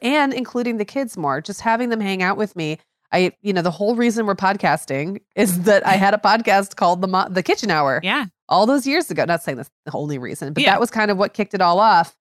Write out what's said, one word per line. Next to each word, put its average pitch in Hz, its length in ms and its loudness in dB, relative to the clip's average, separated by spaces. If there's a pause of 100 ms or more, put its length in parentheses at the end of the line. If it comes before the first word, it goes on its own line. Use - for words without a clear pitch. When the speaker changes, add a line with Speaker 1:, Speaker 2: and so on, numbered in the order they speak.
Speaker 1:
and 269 320 2
including 240 440 -4
the 208 80 -4
kids 269 300 -6
more, 147 260 -2
just - 200 -14
having 233 280 0
them 226 100 -2
hang 196 240 -2
out 196 140 0
with 208 180 -4
me. 160 240 -4 (320)
I, 180 220 2 (100)
you 202 100 -2
know, 180 80 0
the 170 80 0
whole 202 260 -2
reason 226 300 0
we're 202 100 0
podcasting 185 840 -2 (140)
is 185 280 2
that 202 220 4
I 196 60 2
had 196 240 4
a - 20 4
podcast 208 580 2
called 180 260 2
The 190 60 -2
Mo-, 185 220 0
The 185 140 -2
Kitchen - 260 0
Hour 147 340 2
Speaker 2:
Yeah. 233 220 -2 (240)
Speaker 1:
all 185 160 4
those 262 220 2
years 302 240 -2
ago. 151 140 -2
Not 165 180 -2
saying 139 140 -6
that's 123 120 -14 (160)
the 147 100 -14
only 147 220 -6
reason, 135 360 -10
but 233 100 0
Speaker 2:
Yeah. 269 80 4
Speaker 1:
that 196 80 2
was 233 100 0
kind 214 220 -2
of 196 60 -2
what 196 180 -2
kicked - 180 -4
it 190 80 0
all 175 180 4
off. 196 420 4